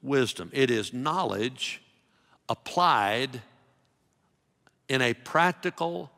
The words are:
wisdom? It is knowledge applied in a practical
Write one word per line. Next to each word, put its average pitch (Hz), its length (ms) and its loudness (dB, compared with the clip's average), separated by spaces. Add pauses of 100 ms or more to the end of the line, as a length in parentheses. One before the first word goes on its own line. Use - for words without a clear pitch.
wisdom? 131 500 0
It 135 200 2
is 107 200 -2
knowledge 131 880 -4 (680)
applied 123 920 2 (1500)
in 131 140 2
a 120 120 2
practical 170 1040 -2